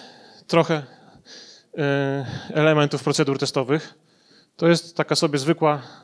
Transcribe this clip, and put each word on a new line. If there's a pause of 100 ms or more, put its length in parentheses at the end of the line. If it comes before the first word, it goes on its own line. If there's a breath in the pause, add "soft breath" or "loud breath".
(480 loud breath)
trochę, (920 loud breath)
e, (280 loud breath)
elementów
procedur
testowych. (640 soft breath)
To
jest
taka
sobie
zwykła (220 loud breath)